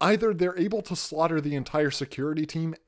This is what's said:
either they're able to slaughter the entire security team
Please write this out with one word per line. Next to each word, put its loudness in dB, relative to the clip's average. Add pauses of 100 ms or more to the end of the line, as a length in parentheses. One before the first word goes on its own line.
either 4
they're 0
able 0
to -6
slaughter 0
the -2
entire 0
security -4
team -4 (140)